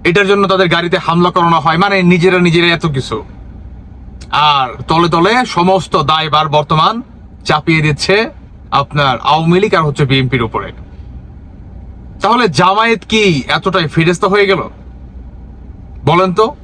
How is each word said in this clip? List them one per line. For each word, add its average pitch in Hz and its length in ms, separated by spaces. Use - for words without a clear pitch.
এটার 185 220
জন্য 196 220
তাদের 185 200
গাড়িতে 170 300
হামলা 170 320
করানো 170 300
হয়, 160 160
মানে 196 260
নিজেরা 180 360
নিজেরা 175 280
এত 170 200
কিছু। 127 360
আর 143 380
তলে 165 200
তলে 190 380
সমস্ত 185 500
দায়ভার 156 520
বর্তমান 160 540
চাপিয়ে 160 380
দিচ্ছে 190 480
আপনার 139 520
আওয়ামী 165 380
লীগ 208 140
আর 165 80
হচ্ছে 151 220
বিএনপির 131 380
উপরে। 101 300
তাহলে 233 260
জামায়াত 196 600
কি 196 400
এতটাই 170 380
ফেরেস্তা 175 420
হয়ে 202 180
গেল 190 140
বলেন 175 300
তো? 220 300